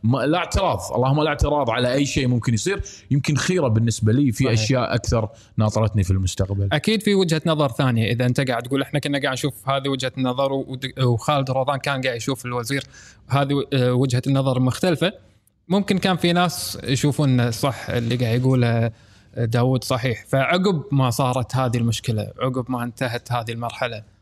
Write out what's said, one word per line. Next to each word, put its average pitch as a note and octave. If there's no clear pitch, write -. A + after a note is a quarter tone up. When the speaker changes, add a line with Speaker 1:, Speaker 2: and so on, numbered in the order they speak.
Speaker 1:
ما، A#2+
لا D3
اعتراض، E3+
اللهم C3+
لا D#3
اعتراض D3
على B2
أي C#3+
شيء C3
ممكن A#2+
يصير. F3+
يمكن C#3+
خيرة E3+
بالنسبة A2
لي C3+
في C3
Speaker 2:
صحيح. A#2
Speaker 1:
أشياء A#2
أكثر A2+
ناطرتني G#2+
في F2+
المستقبل. F#2+
Speaker 2:
أكيد G#3
في G3+
وجهة D#3+
نظر D3+
ثانية. A#2+
إذا A#2+
أنت B2+
قاعد B2
تقول C3+
إحنا C#3+
كنا C#3+
قاعد C3+
نشوف C3+
هذه C3+
وجهة C3
النظر C3
ود-، C3
وخالد C3
روضان C3
كان C#3
قاعد B2+
يشوف B2+
الوزير، B2
هذه C#3
و-، C#3
آه، B2
وجهة B2+
النظر C3+
مختلفة. E3
ممكن F#3+
كان F3+
في F3
ناس F3
يشوفون C#3
إنه B2
صح A#2+
اللي A#2+
قاعد B2
يقوله A#2+
داوود A#2+
صحيح. B2
فعقب E3
ما C3+
صارت B2+
هذه B2
المشكلة، A2
عقب B2+
ما A#2+
انتهت A#2+
هذه A#2
المرحلة A#2